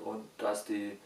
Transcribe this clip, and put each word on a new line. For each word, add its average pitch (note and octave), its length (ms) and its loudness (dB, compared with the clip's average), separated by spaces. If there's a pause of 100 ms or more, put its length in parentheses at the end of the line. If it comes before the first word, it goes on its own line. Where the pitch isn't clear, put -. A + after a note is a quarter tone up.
und A2 240 -4 (100)
dass G#2 260 2
die G2+ 420 0